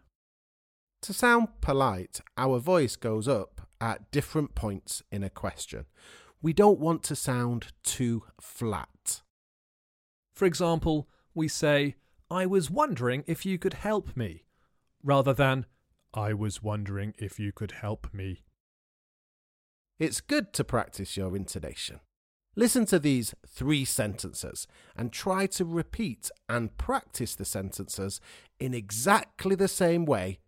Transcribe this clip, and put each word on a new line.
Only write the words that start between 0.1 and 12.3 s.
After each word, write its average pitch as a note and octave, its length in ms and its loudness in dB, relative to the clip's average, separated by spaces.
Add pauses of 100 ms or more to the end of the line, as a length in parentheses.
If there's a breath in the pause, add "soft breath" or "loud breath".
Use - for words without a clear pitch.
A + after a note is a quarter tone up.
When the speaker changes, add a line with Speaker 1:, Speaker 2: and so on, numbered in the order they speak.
Speaker 1:
To - 120 -8
sound A#3 460 4
polite, B2+ 600 2 (160)
our B2+ 200 2
voice D3 380 2
goes A2 320 -2
up A2+ 400 -2 (140)
at A2+ 300 -6
different D3 440 -2
points - 560 -6
in G2 120 -4
a F#2+ 60 -4
question. - 580 -10 (540 loud breath)
We D#3 120 0
don't G3 260 8
want D#3+ 240 2
to D3 140 -4
sound A#2+ 560 -2 (100)
too A#2 420 0 (140)
flat. - 840 -6 (1120)
Speaker 2:
For - 120 2
example, E3 640 2 (240)
we D#3+ 140 0
say, C#3+ 480 2 (340)
"I F#3 160 0